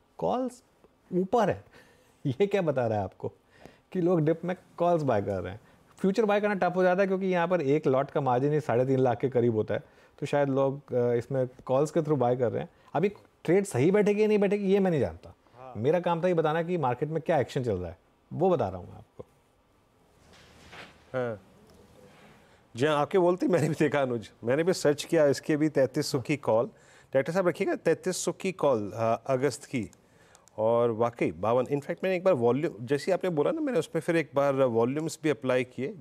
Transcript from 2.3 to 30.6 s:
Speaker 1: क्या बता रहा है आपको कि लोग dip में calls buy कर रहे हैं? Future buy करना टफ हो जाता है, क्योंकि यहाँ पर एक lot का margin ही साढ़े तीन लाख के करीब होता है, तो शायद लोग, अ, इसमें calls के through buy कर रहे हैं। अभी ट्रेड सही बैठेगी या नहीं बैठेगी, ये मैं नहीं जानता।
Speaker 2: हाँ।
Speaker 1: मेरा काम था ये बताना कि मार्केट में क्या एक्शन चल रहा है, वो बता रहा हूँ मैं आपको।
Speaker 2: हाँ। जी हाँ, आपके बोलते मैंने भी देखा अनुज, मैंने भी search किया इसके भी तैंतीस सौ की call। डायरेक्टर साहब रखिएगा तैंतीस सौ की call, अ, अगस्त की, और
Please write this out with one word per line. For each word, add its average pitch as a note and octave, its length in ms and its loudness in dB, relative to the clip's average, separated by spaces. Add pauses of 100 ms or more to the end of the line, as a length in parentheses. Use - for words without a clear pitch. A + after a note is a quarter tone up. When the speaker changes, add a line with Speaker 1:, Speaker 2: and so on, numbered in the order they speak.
Speaker 1:
क्या G3+ 160 0
बता C3 240 0
रहा A2 120 0
है G2 60 -2
आपको - 280 -10 (600)
कि F#3 80 -2
लोग F3 200 2
dip D#3+ 240 0
में F3+ 120 -4 (200)
calls E3+ 260 2
buy A#2 200 2
कर G2 200 -4
रहे F2+ 100 -8
हैं? G#2 80 -14 (360)
Future G3 280 0
buy G3+ 160 2
करना G#3 140 0
टफ F3+ 220 0
हो F#3 60 2
जाता F3+ 180 4
है, G3+ 60 4
क्योंकि F#3+ 200 -2
यहाँ F3 220 0
पर F3+ 120 2
एक C#3+ 260 2
lot C3+ 240 2
का D#3 100 0
margin C3 320 2
ही D3+ 80 2
साढ़े B2 260 0
तीन C3+ 120 2
लाख B2 200 2
के C#3 100 -2
करीब A#2+ 260 2
होता G#2 200 -2
है, - 80 -4 (360)
तो D3 80 -8
शायद C#3+ 220 0
लोग, C3+ 440 -2
अ, A#2+ 220 2
इसमें B2+ 340 -2 (180)
calls C#3+ 240 0
के E3+ 100 0
through D3+ 200 -2
buy B2 160 2
कर A#2+ 160 0
रहे A#2+ 100 -4
हैं। - 60 -10 (260)
अभी E3 140 0 (360)
ट्रेड F#3+ 200 2
सही F3+ 260 2
बैठेगी G#3 320 2
या G#3+ 60 2
नहीं G#3+ 100 2
बैठेगी, G3+ 340 0
ये G3+ 80 4
मैं F#3 100 2
नहीं D#3 100 0
जानता। F2+ 340 -6 (200)
Speaker 2:
हाँ। B2+ 220 -18
Speaker 1:
मेरा C#3+ 240 0
काम E3+ 220 -2
था F#3 60 0
ये F3+ 60 2
बताना D#3 280 0
कि F3 160 -4
मार्केट C#3 300 -2
में D#3 140 -4
क्या E3 160 2
एक्शन B2+ 260 -2
चल A2 120 0
रहा F2+ 140 -6
है, E2+ 80 -18 (340)
वो D3+ 180 0
बता E3 180 2
रहा F#2 100 -8
हूँ F2+ 100 -14
मैं G2 60 -20
आपको। - 300 -20 (1900)
Speaker 2:
हाँ। A#2+ 300 -6 (1300)
जी B2 100 0
हाँ, D3+ 100 2
आपके D#3 220 2
बोलते F3+ 280 2
मैंने D#3 220 2
भी D#3 60 -2
देखा C#3+ 280 2
अनुज, A#2+ 280 -4 (140)
मैंने C3+ 200 0
भी F3+ 80 2
search D3 320 0
किया D#3+ 220 2
इसके C#3+ 300 0
भी D#3 120 0
तैंतीस C#3+ 380 0
सौ C#3 140 -4
की C#3+ 160 -2
call। A#2 300 0
डायरेक्टर - 640 -6
साहब F3+ 160 0
रखिएगा G3 260 -2
तैंतीस E3+ 420 -2
सौ - 160 -4
की F#3 200 -6
call, A2+ 420 0
अ, A2+ 320 0
अगस्त C3 380 -2
की, A2 260 -6 (680)
और A#2 320 2